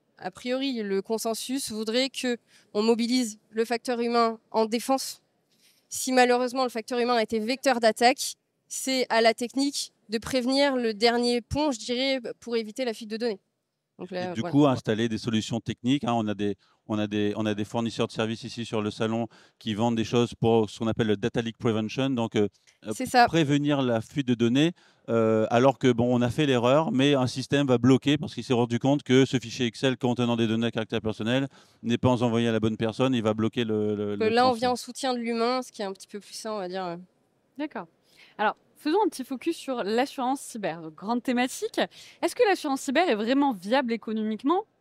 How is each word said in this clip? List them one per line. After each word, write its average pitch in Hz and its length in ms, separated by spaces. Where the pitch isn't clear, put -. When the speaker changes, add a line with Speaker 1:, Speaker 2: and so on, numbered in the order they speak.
Speaker 1:
a 185 140
priori, 254 500
le 196 200
consensus 226 680
voudrait 220 400
que 247 260
on 208 100
mobilise 226 560
le 220 140
facteur 233 360
humain 233 400
en 220 160
défense. 240 560
Si - 220
malheureusement 247 540
le 247 60
facteur 240 280
humain 240 160
a 233 80
été 220 160
vecteur 247 400
d'attaque, 233 560
c'est 262 420
à 226 120
la 226 140
technique 269 580
de 220 100
prévenir 269 580
le 233 180
dernier 240 460
pont, 285 320
je 220 60
dirais, 262 420
pour 233 160
éviter 220 280
la 226 100
fuite 214 160
de 220 60
données. 220 240
Donc 180 120
là, 180 200
Speaker 2:
Et 175 40
du - 60
Speaker 1:
voilà. 170 120
Speaker 2:
coup, 143 140
installer 120 420
des 110 100
solutions 110 420
techniques, 123 420
hein, 117 120
on 113 120
a 104 80
des, 101 220
on 110 100
a 107 80
des, 104 300
on 107 100
a 107 80
des 104 100
fournisseurs 117 440
de - 40
services 113 300
ici 117 220
sur 110 180
le 107 80
salon 113 380
qui 110 140
vendent 117 200
des 113 100
choses 120 300
pour 113 340
ce - 120
qu'on 113 80
appelle 113 180
le 107 100
data 117 240
leak 113 180
prevention, 113 520
donc, 117 240
euh, 104 140
Speaker 1:
C'est 254 140
ça. 240 200
Speaker 2:
prévenir 147 560
la 120 180
fuite 135 260
de 123 80
données, 123 380
euh, 110 400
alors 127 300
que, 127 140
bon, 120 200
on 123 100
a 123 60
fait 156 160
l'erreur, 139 460
mais 143 240
un 127 140
système 139 400
va 123 100
bloquer 135 400
parce 147 160
qu'il 123 80
s'est 135 100
rendu 117 280
compte 139 240
que 131 200
ce 127 140
fichier 117 280
Excel 127 300
contenant 120 380
des 117 140
données 113 180
à 117 60
caractère 113 280
personnel 113 460
n'est 117 120
pas 123 280
envoyé 117 240
à 113 40
la 110 60
bonne 110 180
personne, 120 380
il 117 80
va 110 100
bloquer 110 300
le, 107 320
le, 104 220
Speaker 1:
Que 220 80
Speaker 2:
le 220 40
Speaker 1:
là, 233 140
on 254 60
Speaker 2:
transfert. 240 100
Speaker 1:
vient 247 140
en 240 40
soutien 254 380
de 240 60
l'humain, 233 420
ce - 80
qui - 120
est - 20
un 190 80
petit - 160
peu 214 100
plus - 160
sain, - 160
on 214 80
va 180 100
dire, 185 160
euh. 170 120
Speaker 3:
D'accord. 262 280
Alors, 208 180
faisons 311 260
un 392 60
petit 262 160
focus 269 320
sur 240 260
l'assurance 247 580
cyber, 170 420
donc, 160 120
grande 226 280
thématique. 254 580
Est-ce 339 140
que - 120
l'assurance 302 360
cyber 311 260
est 240 60
vraiment 262 380
viable 226 420
économiquement 220 720